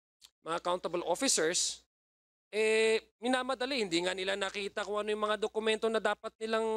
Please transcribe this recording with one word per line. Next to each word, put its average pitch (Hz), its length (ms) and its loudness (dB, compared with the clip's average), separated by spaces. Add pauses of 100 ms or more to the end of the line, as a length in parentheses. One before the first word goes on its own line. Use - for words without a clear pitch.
(440)
mga 160 160 -4
accountable 180 480 -2
officers, 175 720 2 (720)
eh, 220 480 2 (240)
minamadali. 254 640 0
Hindi 170 160 0
nga 185 80 0
nila 190 240 -2
nakita 202 480 -4
kung 208 160 -2
ano 208 100 -2
yung 214 140 -2
mga 214 160 2
dokumento 220 480 0
na 220 160 2
dapat 214 340 -2
nilang 220 400 0